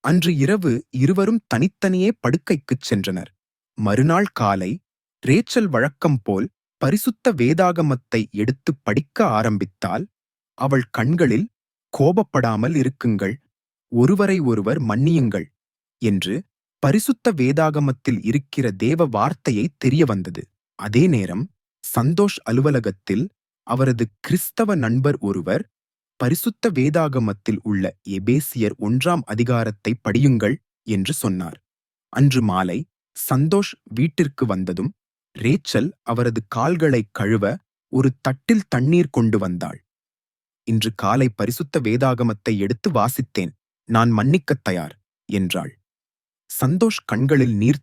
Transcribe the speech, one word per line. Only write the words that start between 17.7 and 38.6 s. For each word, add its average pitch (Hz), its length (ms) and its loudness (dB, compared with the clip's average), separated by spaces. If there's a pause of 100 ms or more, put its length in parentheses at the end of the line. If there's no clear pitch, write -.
இருக்கிற 127 500 -2
தேவ 123 340 0
வார்த்தையை 123 640 -2 (100)
தெரிய 139 260 4
வந்தது. 98 440 -4 (260)
அதே 113 320 2
நேரம், 110 440 -2 (500)
சந்தோஷ் 175 420 2
அலுவலகத்தில் 117 840 0 (340)
அவரது 123 440 0 (140)
கிறிஸ்தவ - 540 -2
நண்பர் 131 460 0
ஒருவர், 92 500 -4 (460)
"பரிசுத்த 170 540 -2
வேதாகமத்தில் 131 920 -2
உள்ள 98 340 -2 (120)
எபேசியர் 104 720 -2
ஒன்றாம் 131 440 0
அதிகாரத்தை 113 680 -2 (140)
படியுங்கள்" 117 480 2 (320)
என்று 98 240 -2
சொன்னார். 92 500 -6 (460)
அன்று 131 340 2
மாலை, 92 460 -2 (460)
சந்தோஷ் 160 480 0
வீட்டிற்கு 139 640 -2
வந்ததும், 92 460 -4 (460)
ரேச்சல் 131 540 0 (100)
அவரது 117 460 -2
கால்களை 139 640 0
கழுவ 104 440 0 (360)
ஒரு 131 180 2 (100)
தட்டில் 190 480 -2